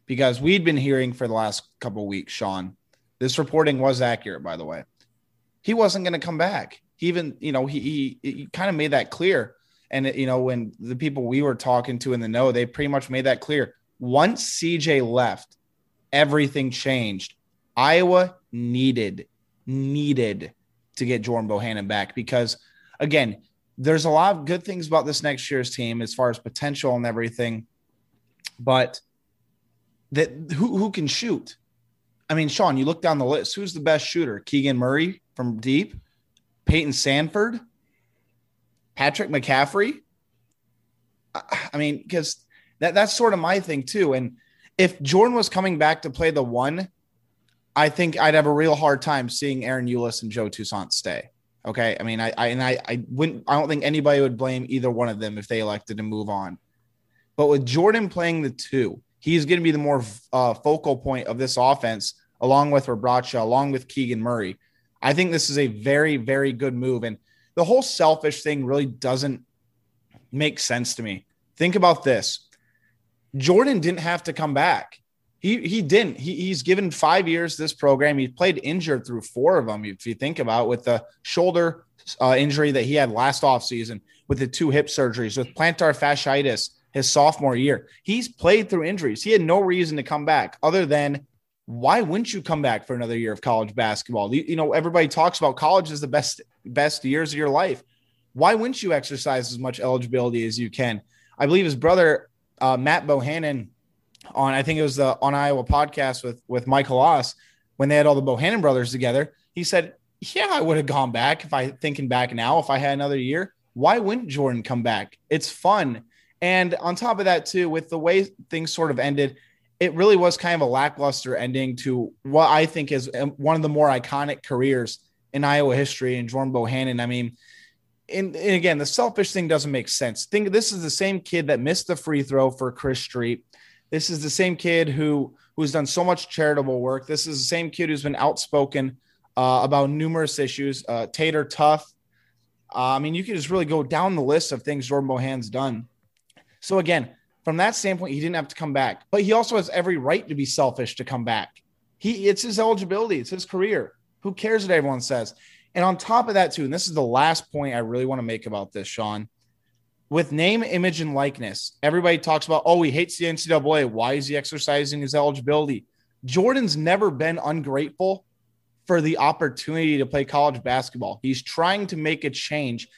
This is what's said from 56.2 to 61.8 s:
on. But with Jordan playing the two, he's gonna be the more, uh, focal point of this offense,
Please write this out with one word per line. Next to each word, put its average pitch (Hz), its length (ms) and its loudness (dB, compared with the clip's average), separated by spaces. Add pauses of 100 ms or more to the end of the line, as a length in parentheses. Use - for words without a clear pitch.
on. 95 260 -6 (800)
But 147 120 4
with 139 180 2
Jordan 190 420 2
playing 170 320 -2
the 139 80 -2
two, 127 540 -4 (160)
he's 160 260 2
gonna 175 160 2
be 165 120 2
the 147 40 -2
more, 143 260 0 (300)
uh, 127 220 2
focal 151 420 0
point 127 300 -4
of 117 100 -4
this 127 220 -4
offense, 123 560 0 (260)